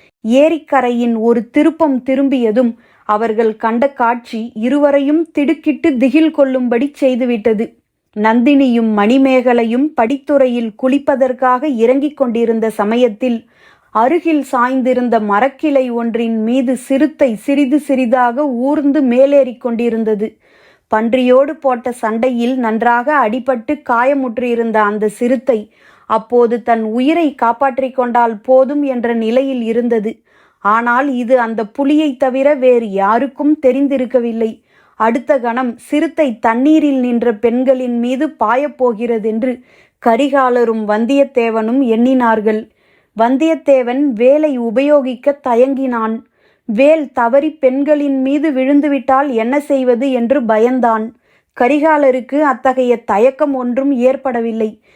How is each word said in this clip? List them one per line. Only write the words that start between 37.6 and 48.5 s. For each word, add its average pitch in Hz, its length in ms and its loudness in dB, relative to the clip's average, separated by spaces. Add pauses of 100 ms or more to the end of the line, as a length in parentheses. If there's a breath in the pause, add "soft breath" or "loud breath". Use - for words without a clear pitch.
மீது 254 400 -4
பாயப்போகிறதென்று 233 1200 -2 (440 soft breath)
கரிகாலரும் 247 840 2
வந்தியத்தேவனும் 233 920 0
எண்ணினார்கள். 226 880 0 (480)
வந்தியத்தேவன் 262 840 0
வேலை 269 580 2
உபயோகிக்க 262 880 0
தயங்கினான். 240 760 0 (440)
வேல் 277 440 2
தவறி 269 400 0
பெண்களின் 277 680 0
மீது 285 300 -2